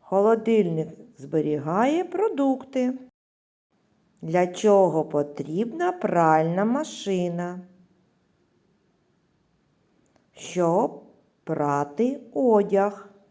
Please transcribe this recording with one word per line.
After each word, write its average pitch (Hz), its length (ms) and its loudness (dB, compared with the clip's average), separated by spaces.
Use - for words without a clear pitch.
Холодильник 202 880 2
зберігає 156 840 -2
продукти. 269 920 -2
Для 175 240 0
чого 180 580 4
потрібна 175 880 -4
пральна 170 720 2
машина? 180 960 -4
Щоб 175 680 -2
прати 151 760 -2
одяг. 202 760 2